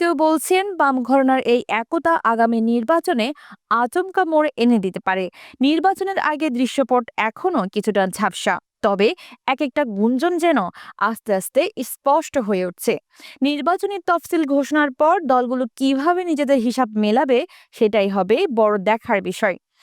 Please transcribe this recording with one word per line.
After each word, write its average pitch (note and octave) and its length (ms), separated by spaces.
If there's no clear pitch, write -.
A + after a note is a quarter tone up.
কেউ E4+ 120
বলছেন, E4 400
বাম C#4 240
ঘরানার C4 440
এই A#3+ 140
একতা E4 340
আগামী A3+ 340
নির্বাচনে A#3+ 560
আচমকা F#4 440
মোড় D#4 320
এনে A#3+ 220
দিতে F#3 220
পারে। F#3+ 240
নির্বাচনের F#4 580
আগে D4+ 200
দৃশ্যপট B3 540
এখনো E4+ 320
কিছুটা G3+ 300
ঝাপসা, G3 380
তবে G3+ 260
এক B3+ 140
একটা D4 220
গুঞ্জন B3 440
যেন D#4 200
আস্তে A3 260
আস্তে F#3+ 280
স্পষ্ট - 540
হয়ে G3 280
উঠছে। F3+ 280
নির্বাচনী D#4 540
তফসিল E4+ 360
ঘোষণার C#4+ 360
পর D#4 140
দলগুলো B3 380
কিভাবে C#4 480
নিজেদের C#4 420
হিসাব B3 300
মেলাবে, A#3 420
সেটাই G#3 340
হবে G3 280
বড় G#3+ 160
দেখার G#3+ 380
বিষয়। F#3 340